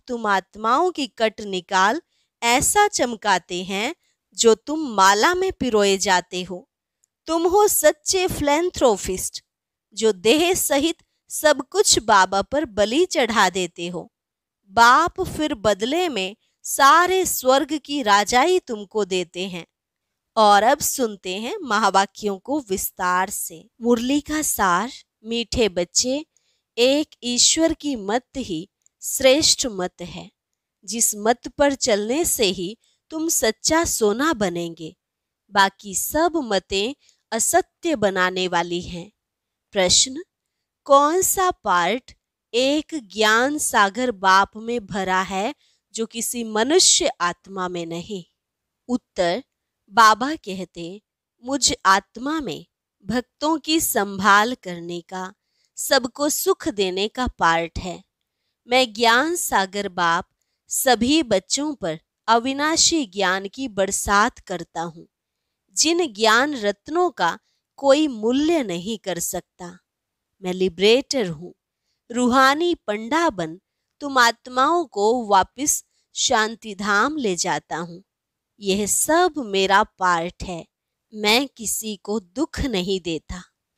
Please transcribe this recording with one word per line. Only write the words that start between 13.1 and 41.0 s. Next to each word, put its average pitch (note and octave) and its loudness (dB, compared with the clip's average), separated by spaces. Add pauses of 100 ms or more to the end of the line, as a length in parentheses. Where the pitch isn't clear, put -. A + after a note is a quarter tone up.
देते F3 -6
हो। E3+ -12 (540)
बाप A#3+ 4
फिर D4+ -4
बदले A3+ -2
में G3 -6 (260)
सारे F4 4
स्वर्ग C4+ 0
की C#4+ -6
राजाई A#3+ 2
तुमको G#3 -4
देते F3+ -4
हैं।" F3 -12 (720)
और G#3 8
अब C#4 4
सुनते G3+ -4
हैं C4+ -8
महावाक्यों G3+ 0
को C#4+ -4
विस्तार F#3 -2
से। F3 -12 (100)
मुरली A#3+ 0
का D4+ -6
सार। G3 0 (320)
मीठे A#3 -2
बच्चे, B3 -2 (520)
एक C4+ 2 (140)
ईश्वर D4+ 0
की C#4+ -6
मत G#3 -4 (100)
ही G3 -8 (320)
श्रेष्ठ C4+ 2
मत F#3 -6
है। E3+ -16 (540)
जिस G#3+ -4
मत A3 -2
पर C#4+ 0
चलने A#3 0
से - -2
ही F#3 -4 (320)
तुम D#4+ -6
सच्चा D#4 0
सोना A#3 0
बनेंगे, E3+ -6 (540)
बाकी G3 0
सब D#4 -2
मतें G#3+ -2 (380)
असत्य D#4+ -2
बनाने F#3 0
वाली F3 -2
हैं। E3+ -12 (600)
प्रश्न, G#3 0 (600)
कौन D4 4